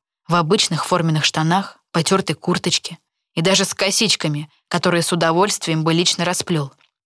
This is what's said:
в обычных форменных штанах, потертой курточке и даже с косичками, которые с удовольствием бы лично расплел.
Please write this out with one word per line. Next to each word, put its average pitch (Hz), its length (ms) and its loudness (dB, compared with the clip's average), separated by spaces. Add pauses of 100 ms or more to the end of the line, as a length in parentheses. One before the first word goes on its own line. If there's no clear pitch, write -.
(280)
в 165 80 2
обычных 170 500 0
форменных 165 380 2
штанах, 170 560 0 (120)
потертой 180 440 0
курточке - 640 -4 (380)
и 165 60 -2
даже 190 220 2
с - 100 -2
косичками, 175 760 -2 (180)
которые 170 340 0
с - 120 -2
удовольствием 165 720 0
бы 165 80 2
лично 170 320 0
расплел. 165 480 -2 (320)